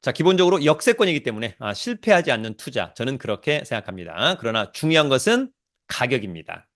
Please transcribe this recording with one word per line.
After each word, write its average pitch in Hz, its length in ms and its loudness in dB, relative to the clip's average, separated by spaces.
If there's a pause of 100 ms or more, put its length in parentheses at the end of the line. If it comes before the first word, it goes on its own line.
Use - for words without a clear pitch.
자, 131 100 0
기본적으로 175 520 4
역세권이기 156 580 2
때문에, 113 360 -6
아, 104 160 -6
실패하지 208 560 0
않는 110 280 -2
투자, 120 360 -8
저는 127 240 -4
그렇게 147 460 -4
생각합니다. 101 760 -4
그러나 110 320 -2
중요한 156 380 2
것은 226 420 2 (380)
가격입니다. 98 880 -4